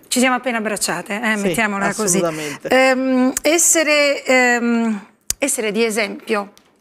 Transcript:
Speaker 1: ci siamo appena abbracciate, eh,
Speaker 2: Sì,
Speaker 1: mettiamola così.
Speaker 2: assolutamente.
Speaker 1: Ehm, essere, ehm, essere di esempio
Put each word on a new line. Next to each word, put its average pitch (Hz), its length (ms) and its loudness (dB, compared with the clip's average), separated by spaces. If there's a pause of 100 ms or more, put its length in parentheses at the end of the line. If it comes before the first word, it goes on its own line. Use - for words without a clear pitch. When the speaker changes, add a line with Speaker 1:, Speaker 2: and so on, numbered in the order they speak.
Speaker 1:
ci - 120 -2
siamo 254 160 2
appena 247 200 -4
abbracciate, 202 680 -4
eh, 220 140 0
Speaker 2:
Sì, 202 60 -4
Speaker 1:
mettiamola 202 500 -2
così. 196 240 -2
Speaker 2:
assolutamente. 156 520 -4
Speaker 1:
Ehm, 262 640 2 (100)
essere, 294 800 2
ehm, 233 840 2 (300)
essere 240 340 -2
di 226 140 0
esempio 208 680 -4 (280)